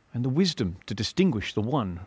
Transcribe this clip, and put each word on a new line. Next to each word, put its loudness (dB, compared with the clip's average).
and -2
the 0
wisdom 0
to -8
distinguish 0
the 0
one -2